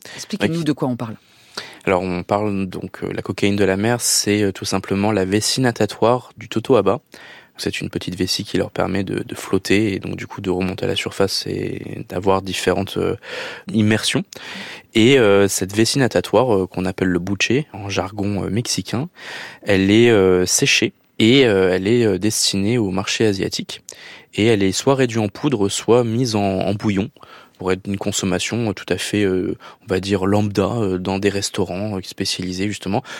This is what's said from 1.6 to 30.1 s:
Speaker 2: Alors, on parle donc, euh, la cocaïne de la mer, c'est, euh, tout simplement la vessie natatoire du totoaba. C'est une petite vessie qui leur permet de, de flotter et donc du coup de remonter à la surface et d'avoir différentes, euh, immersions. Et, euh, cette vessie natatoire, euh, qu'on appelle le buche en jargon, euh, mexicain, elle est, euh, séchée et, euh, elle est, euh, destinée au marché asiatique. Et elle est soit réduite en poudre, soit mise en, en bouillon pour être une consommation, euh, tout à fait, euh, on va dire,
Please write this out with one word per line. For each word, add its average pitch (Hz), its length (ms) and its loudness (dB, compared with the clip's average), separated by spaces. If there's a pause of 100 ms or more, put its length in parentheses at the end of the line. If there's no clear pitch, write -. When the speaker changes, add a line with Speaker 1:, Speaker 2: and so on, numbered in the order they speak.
Speaker 2:
Alors, 92 200 2
on 90 200 -2
parle 101 440 -2
donc, 90 360 -12
euh, 95 80 -6
la 92 100 -8
cocaïne 101 360 0
de 101 80 4
la 95 100 4
mer, 117 240 0
c'est, - 420 0
euh, 98 120 0
tout - 100 -14
simplement 98 480 0
la 95 140 2
vessie 104 340 0
natatoire 120 760 0
du - 100 -16
totoaba. 110 540 2 (560)
C'est - 240 -6
une - 80 -6
petite - 260 -8
vessie 92 280 -2
qui - 140 -4
leur 90 140 -2
permet 92 320 -2
de, 95 200 -6
de - 120 -12
flotter 98 580 0
et 92 60 -4
donc 92 160 -10
du 95 100 -10
coup - 160 -14
de 98 80 -4
remonter 92 360 -2
à - 20 -2
la 95 80 -2
surface - 500 -2
et 95 640 -8
d'avoir 95 320 0
différentes, 95 560 -2
euh, 92 200 -2 (540)
immersions. 110 520 2 (720)
Et, 127 240 6
euh, 101 280 6
cette 95 280 -4
vessie 113 240 2
natatoire, 113 560 2
euh, 92 100 2
qu'on 90 200 -4
appelle 92 240 0
le 87 100 2
buche 101 540 -2
en 104 140 -10
jargon, 98 580 -4
euh, 92 40 -4
mexicain, 120 600 -4 (520)
elle 95 300 4
est, 117 180 8
euh, 92 380 6
séchée - 460 0 (260)
et, 123 260 8
euh, 95 300 4
elle 95 120 0
est, 120 180 4
euh, 98 120 2
destinée 104 640 0
au 101 100 0
marché 98 380 0
asiatique. - 560 -4 (500)
Et 101 120 2
elle 107 180 4
est 95 80 2
soit 135 240 2
réduite 117 280 0
en 107 40 0
poudre, 104 420 -2
soit 120 340 2
mise 113 320 0
en, 104 60 2
en 95 320 0
bouillon 101 380 -2 (480)
pour 92 120 -2
être 95 140 -4
une 98 140 -6
consommation, 104 720 -2
euh, 92 40 -2
tout - 180 -6
à 95 60 -2
fait, 104 260 -2
euh, 92 320 0 (280)
on - 20 -20
va 92 140 0
dire, 95 260 -2